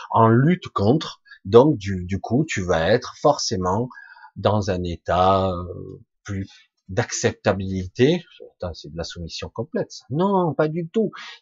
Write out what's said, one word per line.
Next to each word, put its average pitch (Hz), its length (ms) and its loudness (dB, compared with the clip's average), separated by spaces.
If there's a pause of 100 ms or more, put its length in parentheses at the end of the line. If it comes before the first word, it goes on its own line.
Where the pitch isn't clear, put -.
(100)
en 113 180 6
lutte 135 400 4
contre, 117 540 0 (240)
donc 117 320 8
du, 95 260 -6
du 92 160 -6
coup, 135 260 0
tu - 160 -6
vas 87 280 0
être 123 260 0
forcément 110 720 0 (480)
dans 101 340 0
un 90 120 -2
état, 92 680 0
euh, 95 520 -10 (220)
plus 95 220 -8 (420)
d'acceptabilité. 98 1400 -2 (300)
Putain, 87 200 -10
c'est - 160 -16
de 80 60 -14
la 82 80 -6
soumission 82 440 -12
complète, - 440 -6
ça. - 180 -20
Non, 180 440 0
pas 156 120 0
du 165 220 -4
tout. 214 240 0 (280)